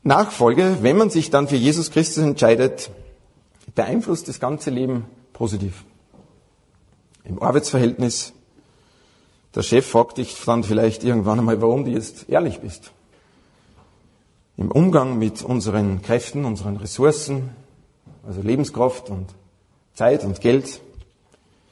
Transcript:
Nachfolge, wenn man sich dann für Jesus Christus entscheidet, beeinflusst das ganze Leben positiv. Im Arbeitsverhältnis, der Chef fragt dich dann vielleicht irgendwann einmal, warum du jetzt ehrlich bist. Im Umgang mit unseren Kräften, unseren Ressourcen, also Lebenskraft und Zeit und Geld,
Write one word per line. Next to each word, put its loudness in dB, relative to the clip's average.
Nachfolge, 2
wenn 4
man 4
sich -2
dann 2
für 0
Jesus 0
Christus 0
entscheidet, 2
beeinflusst -2
das -10
ganze -6
Leben -4
positiv. -6
Im -10
Arbeitsverhältnis, 0
der -4
Chef 4
fragt 2
dich -8
dann 2
vielleicht 0
irgendwann 0
einmal, 0
warum 2
du -4
jetzt -8
ehrlich 0
bist. -18
Im -4
Umgang 4
mit -2
unseren -2
Kräften, -2
unseren -6
Ressourcen, -2
also -10
Lebenskraft -2
und -10
Zeit 2
und -6
Geld, 0